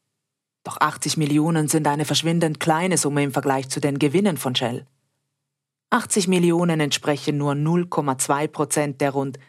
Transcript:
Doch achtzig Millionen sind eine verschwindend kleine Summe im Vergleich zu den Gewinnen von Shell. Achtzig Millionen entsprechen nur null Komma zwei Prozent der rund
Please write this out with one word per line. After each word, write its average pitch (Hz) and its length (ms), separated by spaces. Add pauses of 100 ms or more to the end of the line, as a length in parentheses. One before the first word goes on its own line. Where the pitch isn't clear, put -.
(640)
Doch - 160
achtzig 151 340
Millionen 151 540
sind 156 180
eine 147 160
verschwindend 165 560
kleine 165 380
Summe 143 260
im 143 80
Vergleich 135 380
zu - 100
den 143 180
Gewinnen 156 380
von 127 200
Shell. 120 300 (1040)
Achtzig 220 380
Millionen 175 540
entsprechen 147 560
nur 143 180
null 170 320
Komma 143 300
zwei 147 300
Prozent 147 520
der 143 120
rund 135 380